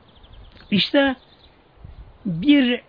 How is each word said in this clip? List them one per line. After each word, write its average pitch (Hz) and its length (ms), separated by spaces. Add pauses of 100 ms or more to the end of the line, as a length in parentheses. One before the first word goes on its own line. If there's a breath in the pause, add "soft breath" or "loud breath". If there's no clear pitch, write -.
(720)
İşte 269 460 (1080)
bir 247 640